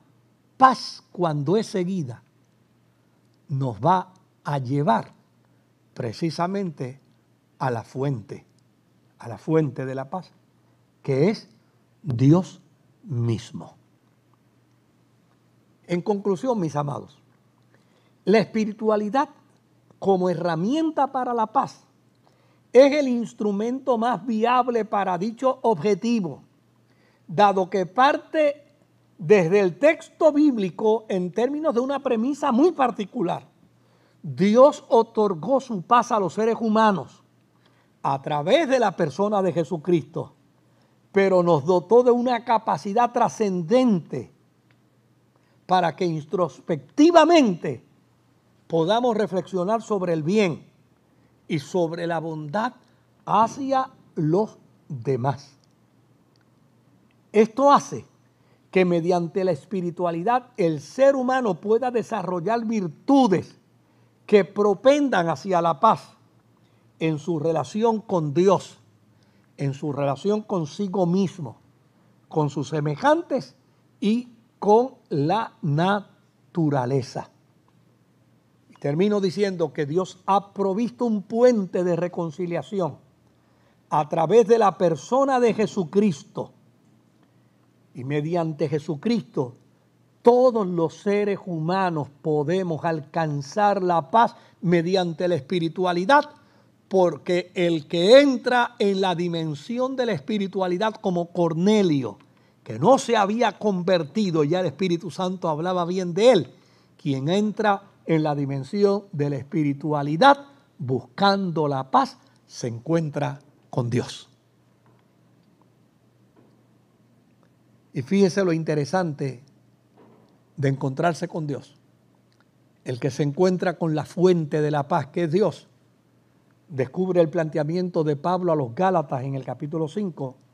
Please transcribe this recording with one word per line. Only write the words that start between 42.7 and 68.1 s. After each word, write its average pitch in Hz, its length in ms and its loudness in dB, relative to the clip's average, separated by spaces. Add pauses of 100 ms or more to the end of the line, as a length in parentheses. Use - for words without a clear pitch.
trascendente 196 1200 0 (1300)
para 175 320 0
que 190 80 -4
introspectivamente 180 1800 2 (840)
podamos 208 500 0
reflexionar 185 640 -2
sobre 185 320 -2
el 160 100 -2
bien 185 440 0 (800)
y 156 120 -4
sobre 170 460 -4
la 170 120 -4
bondad 160 560 -6 (500)
hacia 262 640 -2 (260)
los 180 420 0 (300)
demás. 131 680 -6 (1800)
Esto 226 400 4
hace 151 320 0 (640)
que 185 140 4
mediante 175 600 0
la 185 80 0
espiritualidad 175 1040 -4
el 165 240 0
ser 269 340 4
humano 254 460 -2
pueda 233 320 0
desarrollar 202 720 -4
virtudes 214 920 2 (720)
que 202 180 6
propendan 208 840 2
hacia 170 340 0
la 165 160 0
paz - 360 2 (840)
en 160 200 -2
su 160 200 -6
relación 180 640 -2
con 156 340 -2